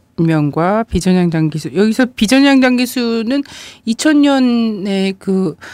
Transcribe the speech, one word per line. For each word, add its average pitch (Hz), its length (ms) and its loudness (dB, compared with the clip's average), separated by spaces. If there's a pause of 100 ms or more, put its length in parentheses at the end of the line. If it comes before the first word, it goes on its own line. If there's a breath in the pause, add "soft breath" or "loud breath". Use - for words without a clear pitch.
(180)
명과 165 680 0
비전형 180 480 0
장기수. 156 420 -2
여기서 220 320 2 (100)
비전형 269 460 2
장기수는 247 800 -2 (440 loud breath)
이천 294 360 2
년에 226 960 0
그 190 380 -2 (180 loud breath)